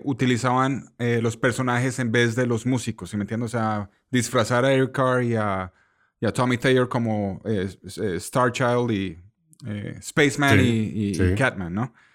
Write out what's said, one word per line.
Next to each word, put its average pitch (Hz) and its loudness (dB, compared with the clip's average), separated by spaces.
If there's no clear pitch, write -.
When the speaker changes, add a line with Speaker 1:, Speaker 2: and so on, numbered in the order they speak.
Speaker 1:
utilizaban, 127 0
eh, 120 0
los 113 -2
personajes 123 0
en 120 -2
vez 120 2
de 127 2
los 120 -2
músicos, 113 -4
¿sí 107 -6
me 101 -2
entiendes? 113 -6
O 120 -4
sea, 107 -2
disfrazar 120 2
a 135 4
Eric 131 2
Carr 127 2
y 117 0
a, 98 -2
y 117 0
a 101 0
Tommy 127 0
Thayer 131 4
como, 107 -2
eh, 98 -2
s-, 95 -4
eh, 80 -6
Starchild 123 0
y, 95 -4
eh, 104 -10
Spaceman 143 4
Speaker 2:
Sí, 113 2
Speaker 1:
y, 101 0
y, 98 -2
Speaker 2:
sí. 87 0
Speaker 1:
y 92 4
Catman, 101 -2
¿no? 113 -4